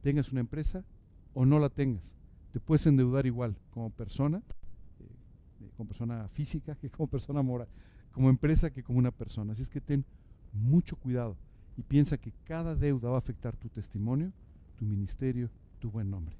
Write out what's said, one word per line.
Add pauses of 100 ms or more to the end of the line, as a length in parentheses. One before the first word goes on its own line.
Tengas
una
empresa (480)
o
no
la
tengas, (380)
te
puedes
endeudar
igual (140)
como
persona, (580)
eh, (560)
eh,
como
persona
física
que
como
persona
moral, (420)
como
empresa
que
como
una
persona.
Así
es
que
ten (480)
mucho
cuidado (400)
y
piensa
que (100)
cada
deuda
va
a
afectar
tu
testimonio, (440)
tu
ministerio, (300)
tu
buen
nombre.